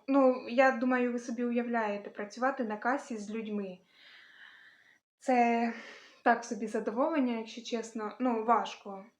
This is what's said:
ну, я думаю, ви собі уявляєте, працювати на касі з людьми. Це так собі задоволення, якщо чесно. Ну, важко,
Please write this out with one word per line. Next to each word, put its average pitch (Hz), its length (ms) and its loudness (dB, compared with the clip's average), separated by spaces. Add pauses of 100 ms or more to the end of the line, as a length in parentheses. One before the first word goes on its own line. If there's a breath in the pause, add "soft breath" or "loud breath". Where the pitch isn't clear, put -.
ну, 262 420 4
я 262 220 6
думаю, 247 400 2
ви 240 80 -4
собі 240 260 -4
уявляєте, 233 640 -2
працювати 247 540 -4
на 214 140 -4
касі 240 400 -4
з 202 140 -10
людьми. 208 460 -6 (1400 loud breath)
Це 233 540 4 (540 loud breath)
так 233 180 4
собі 214 220 -6
задоволення, 240 720 0
якщо 220 240 -10
чесно. 214 580 -6
Ну, 233 240 0
важко, 202 640 -2 (140)